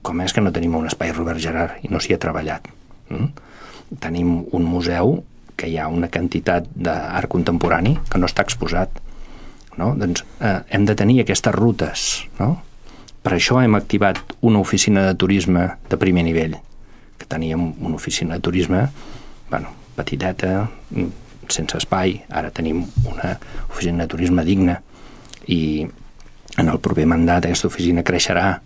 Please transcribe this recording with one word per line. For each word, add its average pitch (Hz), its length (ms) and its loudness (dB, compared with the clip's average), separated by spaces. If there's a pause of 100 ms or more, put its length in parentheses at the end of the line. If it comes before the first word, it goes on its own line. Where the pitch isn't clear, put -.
Com 85 200 -4
és - 120 -2
que 107 80 2
no 95 120 2
tenim 85 200 0
un 80 120 -2
espai 82 280 -4
Robert 82 280 -4
Gerhard 82 400 -4
i - 80 -6
no 90 120 0
s'hi 92 120 0
ha 87 60 -6
treballat? 80 460 -4 (440)
Mm? 139 180 -2 (720)
Tenim 87 320 0 (160)
un 87 160 2
museu 87 500 2 (380)
que - 140 -6
hi 82 80 -4
ha 80 100 -4
una 85 240 0
quantitat 87 640 0
d'art 87 560 -2
contemporani 85 640 2 (140)
que 101 100 2
no 90 80 2
està - 160 0
exposat, - 560 -2 (760)
no? 110 220 0
Doncs, 90 240 -2 (180)
eh, 98 180 2 (160)
hem 101 140 4
de 104 100 4
tenir 120 220 6
aquestes - 340 2
rutes, 98 500 2 (340)
no? 120 160 2 (680)
Per - 140 0
això 127 260 4
hem 107 140 6
activat 98 420 2 (240)
una 110 160 6
oficina 98 480 4
de 92 80 4
turisme 92 540 4 (200)
de 92 80 0
primer 90 300 4
nivell, 80 300 0 (600)
que - 120 -16
teníem 80 400 -2 (100)
una 80 160 -4
oficina - 400 -4
de 87 80 -8
turisme, 90 440 2 (640)
bueno, - 220 -4 (240)
petiteta, 92 720 -2 (800)
sense - 320 -4
espai, 92 380 0 (120)
ara - 220 -6
tenim 82 320 -2 (240)
una - 300 -4 (320)
oficina 85 340 -2
de 80 80 -6
turisme 87 320 2
digna 90 380 2 (680)
i 78 380 0 (760)
en 82 100 4
el - 140 0
proper - 260 2
mandat 85 380 4
aquesta 87 220 0
oficina 87 360 0
creixerà 90 420 2 (180)